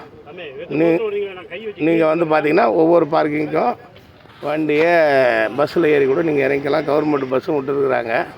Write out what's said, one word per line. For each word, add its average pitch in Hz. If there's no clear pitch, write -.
நீ-, 165
நீங்க 160
வந்து 170
பார்த்தீங்கன்னா, 156
ஒவ்வொரு 170
பார்க்கிங்க்கும் 156
வண்டியை 151
பஸ்ஸில் 151
ஏறி 147
கூட 135
நீங்க 147
இறங்கிக்கலாம். 143
கவர்மெண்ட் 143
பஸ்ஸும் 131
விட்டுருக்குறாங்க 135